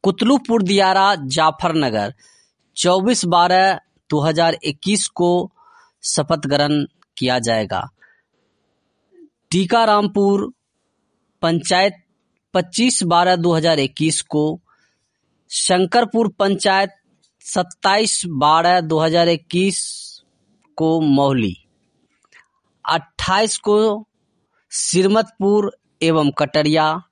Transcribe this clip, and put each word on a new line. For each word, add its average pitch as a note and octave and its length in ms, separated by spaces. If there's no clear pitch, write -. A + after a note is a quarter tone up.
कुतलुपुर A3+ 600
दियारा G3 500
जाफरनगर D3+ 840
चौबीस F#3+ 480
बारह F3+ 540
दो D3+ 120
हज़ार E3 420
इक्कीस F#3 460
को F3 200
शपथ D3+ 440
ग्रहण C#3+ 380
किया B2+ 220
जाएगा। A2+ 420
टीकारामपुर G3+ 1000
पंचायत F3+ 520
पच्चीस F#3+ 520
बारह F3 300
दो E3+ 200
हज़ार D#3+ 240
इक्कीस D3+ 440
को, D#3 360
शंकरपुर G#3+ 760
पंचायत G3 540
सत्ताईस G3 760
बारह E3 440
दो D#3+ 180
हज़ार E3 300
इक्कीस F3 500
को D#3+ 240
मोहली, C#3 540
अट्ठाईस F#3+ 720
को G#3+ 500
सिरमतपुर G3+ 1000
एवं D#3+ 300
कटरिया D3+ 560